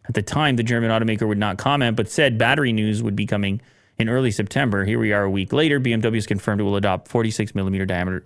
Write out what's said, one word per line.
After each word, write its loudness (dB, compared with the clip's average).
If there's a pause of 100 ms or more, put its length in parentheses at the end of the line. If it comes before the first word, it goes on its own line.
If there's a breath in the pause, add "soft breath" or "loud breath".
At -6
the -2
time, 0
the 0
German 0
automaker 0
would 0
not -2
comment, 0
but 0
said 2
battery 2
news 0
would -2
be -2
coming -2 (380 soft breath)
in 0
early 2
September. 0
Here 0
we 2
are 2
a 0
week -2
later. 2
B 0
M 0
W 2
has -2
confirmed -2
it 0
will 0
adopt 0
forty-six -2
millimeter -2
diameter -2